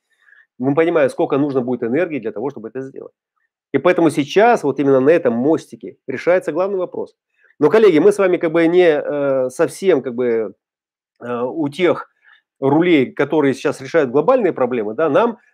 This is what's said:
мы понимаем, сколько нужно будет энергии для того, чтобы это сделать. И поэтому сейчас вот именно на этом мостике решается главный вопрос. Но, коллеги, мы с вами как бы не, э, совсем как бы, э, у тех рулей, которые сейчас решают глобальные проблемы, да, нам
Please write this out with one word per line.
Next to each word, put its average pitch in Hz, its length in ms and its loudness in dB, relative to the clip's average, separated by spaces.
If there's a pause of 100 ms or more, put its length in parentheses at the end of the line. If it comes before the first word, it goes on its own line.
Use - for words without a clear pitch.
(580)
мы 131 180 -2
понимаем, 165 340 2
сколько - 280 -2
нужно 135 240 -2
будет 123 220 -6
энергии 147 360 -4
для 107 120 -8
того, 120 180 -8
чтобы 110 200 -14
это 127 120 -12
сделать. - 320 -18 (600)
И 139 40 2
поэтому 170 320 2
сейчас 185 540 2
вот 139 160 -2
именно 139 200 2
на 135 120 4
этом 139 220 2
мостике 120 640 -4 (100)
решается 170 440 -2
главный 190 280 -4
вопрос. 170 360 -10 (440)
Но, 147 100 4
коллеги, 202 300 4
мы 190 120 6
с 202 60 0
вами 185 200 2
как 165 140 -2
бы 165 160 2
не, 175 220 4
э, 139 600 0
совсем 160 520 0
как 127 140 -8
бы, 117 380 -2 (680)
э, 120 220 -8
у 143 260 -4
тех 156 400 -2 (500)
рулей, 143 520 2
которые 143 420 0
сейчас - 280 -6
решают 135 300 0
глобальные 170 420 2
проблемы, 120 420 -4
да, 160 140 -2
нам 214 280 0 (160)